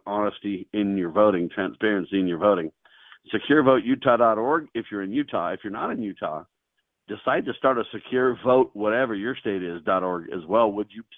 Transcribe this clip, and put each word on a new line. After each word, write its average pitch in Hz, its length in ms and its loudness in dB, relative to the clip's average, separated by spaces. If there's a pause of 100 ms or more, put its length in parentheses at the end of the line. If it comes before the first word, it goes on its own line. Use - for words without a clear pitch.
honesty 101 640 -4
in 101 240 0
your 87 140 -2
voting, 90 400 4
transparency 98 720 -2
in 92 80 0
your 85 100 -2
voting. 87 340 2 (600)
Secure 139 320 2
vote 127 200 6
utah 123 320 2
dot 113 220 4
org 143 360 -2
if 113 160 -6
you're 101 140 -6
in 98 80 -6
Utah. 117 380 -4
If 92 160 -6
you're 101 80 -8
not 175 180 -6
in 120 100 -6
Utah, 87 440 -8 (640)
decide 131 380 -2
to 120 80 -6
start 131 220 2
a 110 140 0
secure 127 540 0
vote, 127 280 6
whatever 110 400 0
your 110 220 -4
state 98 260 -4
is, 87 220 -8
dot 92 200 2
org 87 280 -4
as 85 140 -8
well, 107 260 4
would 104 180 -4
you 113 140 -16 (140)